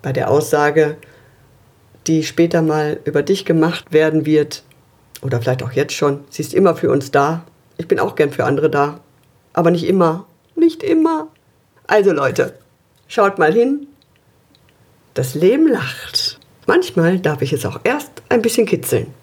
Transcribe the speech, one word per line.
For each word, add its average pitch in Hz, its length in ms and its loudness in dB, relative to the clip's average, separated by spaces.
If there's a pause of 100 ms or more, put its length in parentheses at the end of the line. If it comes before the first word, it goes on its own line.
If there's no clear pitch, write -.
bei 135 120 -6
der 127 160 -2
Aussage, 151 640 2 (1080)
die 160 160 2
später 170 400 0
mal 151 420 -2
über 151 180 -2
dich 196 220 -2
gemacht 165 480 0
werden 156 320 2
wird 151 380 0 (580)
oder 127 220 -4
vielleicht 127 200 -2
auch 123 100 -8
jetzt 147 200 -2
schon, 143 280 -2 (100)
„Sie - 100 -14
ist - 140 -8
immer 180 200 4
für 160 160 -2
uns 135 200 -2
da.“ 151 340 0 (320)
Ich 170 100 -10
bin - 140 0
auch 202 140 -2
gern 143 160 0
für - 140 -4
andere 143 260 0
da, 147 300 -2 (520)
aber 170 180 2
nicht 170 160 0
immer. 175 380 0 (320)
Nicht 330 260 2
immer. 320 460 0 (580)
Also 202 260 4
Leute, 139 420 0 (540)
schaut 294 300 0
mal 254 140 4
hin. 262 360 0 (1200)
Das 131 220 -4
Leben 233 340 4
lacht. - 720 -4 (260)
Manchmal 190 520 0
darf 151 240 -2
ich 143 100 -2
es 135 140 -4
auch - 180 -8
erst - 460 -4
ein 247 100 2
bisschen 226 240 0
kitzeln. - 440 -2 (140)